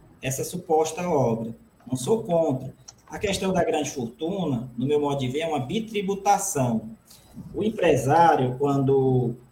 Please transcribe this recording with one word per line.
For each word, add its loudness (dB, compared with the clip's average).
essa -4
suposta -2
obra. 0
Não -4
sou 0
contra. 0
A -12
questão -2
da 2
grande -2
fortuna, -4
no -2
meu 2
modo 0
de -2
ver, -4
é -2
uma -2
bitributação. -2
O -2
empresário, 4
quando 2